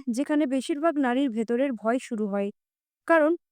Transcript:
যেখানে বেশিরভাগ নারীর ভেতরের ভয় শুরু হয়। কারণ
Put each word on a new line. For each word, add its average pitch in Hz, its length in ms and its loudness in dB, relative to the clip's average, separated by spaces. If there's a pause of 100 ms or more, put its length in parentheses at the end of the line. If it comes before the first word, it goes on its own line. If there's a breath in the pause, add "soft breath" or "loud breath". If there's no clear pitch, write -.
(160)
যেখানে 294 280 0 (100)
বেশিরভাগ 294 400 -2 (120)
নারীর 262 300 2
ভেতরের 240 340 0 (100)
ভয় 233 260 0
শুরু 214 260 -4
হয়। 202 160 -2 (600)
কারণ 320 240 6 (200)